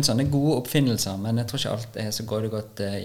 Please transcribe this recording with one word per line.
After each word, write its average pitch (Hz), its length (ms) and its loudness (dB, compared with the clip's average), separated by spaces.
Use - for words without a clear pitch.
sånne 135 260 2
gode 143 320 2
oppfinnelser, 120 560 2
men 113 200 0
jeg 117 80 0
tror 135 120 -4
ikke 104 140 -2
alt - 240 -6
er 110 140 -4
så - 160 -4
grådig 110 240 -2
godt, 107 300 -6
eh, 98 240 -2